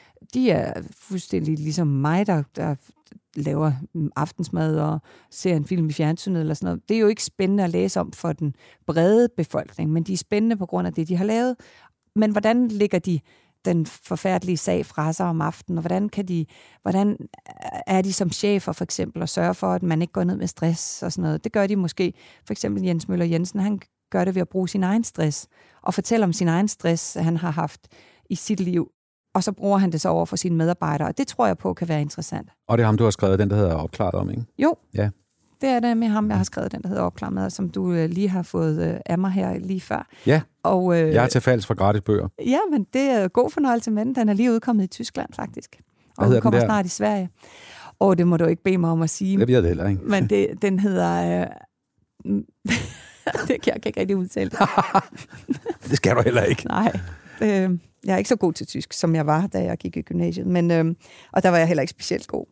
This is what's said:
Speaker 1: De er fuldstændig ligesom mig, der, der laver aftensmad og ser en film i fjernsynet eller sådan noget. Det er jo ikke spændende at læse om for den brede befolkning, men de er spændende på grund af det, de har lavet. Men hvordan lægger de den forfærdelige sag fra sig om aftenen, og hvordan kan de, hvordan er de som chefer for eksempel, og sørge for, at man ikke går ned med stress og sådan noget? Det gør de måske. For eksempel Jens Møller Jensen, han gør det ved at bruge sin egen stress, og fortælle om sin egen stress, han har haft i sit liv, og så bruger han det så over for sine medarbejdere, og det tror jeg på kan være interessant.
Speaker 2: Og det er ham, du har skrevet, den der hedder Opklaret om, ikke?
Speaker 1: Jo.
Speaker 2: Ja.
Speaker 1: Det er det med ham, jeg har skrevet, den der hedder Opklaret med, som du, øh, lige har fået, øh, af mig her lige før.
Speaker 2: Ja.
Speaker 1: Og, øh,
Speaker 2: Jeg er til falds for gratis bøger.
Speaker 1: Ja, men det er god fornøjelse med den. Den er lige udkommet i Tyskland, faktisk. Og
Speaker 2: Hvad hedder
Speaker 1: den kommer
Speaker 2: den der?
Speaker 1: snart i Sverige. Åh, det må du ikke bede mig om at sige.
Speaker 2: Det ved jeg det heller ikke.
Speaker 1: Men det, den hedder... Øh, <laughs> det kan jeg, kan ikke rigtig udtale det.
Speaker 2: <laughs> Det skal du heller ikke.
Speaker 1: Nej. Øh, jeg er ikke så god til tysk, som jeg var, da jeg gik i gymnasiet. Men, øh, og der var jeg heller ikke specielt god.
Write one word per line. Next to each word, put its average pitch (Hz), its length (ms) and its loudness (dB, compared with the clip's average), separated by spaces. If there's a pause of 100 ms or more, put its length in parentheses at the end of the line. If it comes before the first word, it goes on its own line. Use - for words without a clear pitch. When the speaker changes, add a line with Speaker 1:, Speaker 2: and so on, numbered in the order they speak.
(340)
Speaker 1:
De 254 160 2
er - 320 0 (180)
fuldstændig 165 580 -4
ligesom 156 280 -2
mig, 151 400 0
der, 170 160 0 (140)
der 156 180 -4 (640)
laver 147 360 0 (440)
aftensmad 156 600 -2
og 156 200 -2 (320)
ser 180 260 -2
en 147 80 0
film 170 240 0
i 151 40 -2
fjernsynet 165 480 -2
eller 156 140 -2
sådan 185 120 -6
noget. 175 220 -6
Det 214 80 0
er 226 40 2
jo 214 80 4
ikke 214 160 0
spændende 196 400 0
at 175 60 0
læse 185 300 0
om 170 120 -6
for 165 200 -6
den 147 220 -4 (320)
brede 196 500 4
befolkning, - 560 -4
men 165 100 0
de 190 100 -6
er 185 40 -2
spændende 220 400 0
på 190 100 -6
grund 180 200 -2
af 175 80 -4
det, 160 140 -2
de 180 80 0
har 180 80 0
lavet. 233 320 0 (600)
Men 214 160 2
hvordan 226 360 2
lægger 202 300 0
de 170 220 0 (440)
den 170 220 2
forfærdelige 180 720 -4
sag - 300 -2
fra 156 260 -4
sig 180 140 -2
om 165 140 0
aftenen, 160 380 -4
og 160 40 -4
hvordan 185 260 0
kan 202 200 -6
de, 165 180 -2 (360)
hvordan 196 340 0 (720)
er 190 160 2
de 190 100 -2
som 180 180 -2
chefer 202 420 0
for 175 120 -6
eksempel, 170 380 -6
og 165 60 -4
sørge 180 260 0
for, 190 180 -4
at 180 100 0
man 165 200 0
ikke 175 100 -4
går 185 120 0
ned 180 120 0
med - 100 -4
stress - 560 -4
og 180 100 -6
sådan 180 100 -4
noget? 156 220 -2
Det 220 80 -6
gør 202 140 2
de 202 100 0
måske. 180 360 -2 (340)
For - 60 -10
eksempel 202 300 -4
Jens 175 260 -2
Møller 175 180 0
Jensen, 170 340 -2
han 202 200 -2 (300)
gør 185 140 0
det 185 100 0
ved 185 80 0
at 170 60 -4
bruge 185 200 -2
sin 190 160 -2
egen 214 200 0
stress, - 440 -4 (340)
og - 120 -2
fortælle 226 300 2
om 175 80 2
sin 175 160 0
egen 175 200 2
stress, - 460 -2
han 170 220 0
har 165 140 -2
haft 156 300 -6 (500)
i - 40 -4
sit 190 260 -4
liv, 180 280 0 (460)
og 190 100 0
så 208 80 -2
bruger 196 260 2
han 190 140 2
det 160 80 -4
så 185 80 0
over 165 180 2
for 185 100 -6
sine 170 200 -2
medarbejdere, 160 520 0
og - 100 -6
det 277 80 -2
tror - 200 0
jeg 185 120 0
på 185 160 -4
kan 170 140 -6
være 151 120 0
interessant. - 480 -8 (200)
Speaker 2:
Og 117 100 4
det 120 40 4
er 113 40 6
ham, 107 100 4
du 117 80 4
har 110 60 6
skrevet, 98 280 2
den 101 120 2
der 101 60 2
hedder 95 180 4
Opklaret 90 400 -2
om, 95 160 -2
ikke? 117 120 -6 (160)
Speaker 1:
Jo. 311 180 2 (180)
Speaker 2:
Ja. 104 160 0 (500)
Speaker 1:
Det 269 100 0
er 247 100 2
det 233 160 2
med 233 120 0
ham, 214 200 0
jeg 214 80 0
har 190 80 2
skrevet, - 280 -4
den - 100 -8
der - 60 -6
hedder 196 140 -2
Opklaret 190 320 -4
med, 190 160 -2
som 185 200 -6
du, 180 220 -2
øh, 165 180 0
lige 190 180 0
har 185 140 -2
fået, 165 460 -2
øh, 165 180 -4
af 170 120 0
mig 190 120 0
her 185 280 -2
lige 185 220 -6
før. - 280 -6 (180)
Speaker 2:
Ja. 151 140 6 (220)
Speaker 1:
Og, 180 380 2
øh, 156 140 2
Speaker 2:
Jeg 117 100 6
er 127 40 2
til 131 120 4
falds 120 260 2
for 113 80 -2
gratis 101 280 2
bøger. 95 260 2 (180)
Speaker 1:
Ja, 254 120 4 (120)
men 269 220 0
det 254 100 2
er 233 260 2
god 247 220 2
fornøjelse 240 400 0
med 214 140 0
den. 254 100 -2
Den 226 140 2
er 208 40 4
lige 233 200 2
udkommet 226 320 2
i - 20 -2
Tyskland, - 480 -8
faktisk. - 440 -12
Og - 60 -20 (320)
Speaker 2:
Hvad 104 100 4
hedder 120 100 8
Speaker 1:
den 110 60 4
kommer 117 180 6
Speaker 2:
den 113 80 4
der? 214 60 2
Speaker 1:
snart 202 120 2
i - 20 -6
Sverige. 202 400 0 (720)
Åh, 190 160 6
det 175 100 4
må 175 100 4
du 160 80 2
ikke 165 180 2
bede 185 160 2
mig 170 120 2
om 165 120 2
at 160 80 0
sige. 190 280 -2
Speaker 2:
Det 117 100 6
ved 127 60 6
jeg 120 80 6
det 85 80 4
heller 87 180 0
ikke. 98 160 0
Speaker 1:
Men 190 260 2
det, 202 320 2
den 196 160 2
hedder... 175 640 0
Øh, 180 60 -2 (800)
<laughs> - 1200 -6
det - 140 0
kan - 120 0
jeg, - 80 -8
kan - 40 -8
ikke 208 140 -4
rigtig 190 160 0
udtale 190 340 -2
det. - 80 -8 (720)
Speaker 2:
<laughs> - 600 -8
Det - 80 2
skal - 200 2
du 120 80 4
heller 120 180 2
ikke. - 260 0
Speaker 1:
Nej. - 240 0 (500)
Øh, 196 280 2 (340)
jeg 190 80 -2
er 185 40 2
ikke 202 120 -2
så 240 80 2
god 175 160 0
til - 140 -10
tysk, - 260 -10
som 165 220 0
jeg 156 120 0
var, 156 200 2
da 185 180 -2
jeg 175 140 -4
gik 175 180 -8
i 165 60 -6
gymnasiet. 175 440 -4
Men, 175 240 2
øh, 165 240 2 (380)
og 185 100 2
der 185 60 4
var 175 100 6
jeg 165 80 6
heller 165 140 2
ikke 135 100 -2
specielt - 360 -6
god. - 260 -6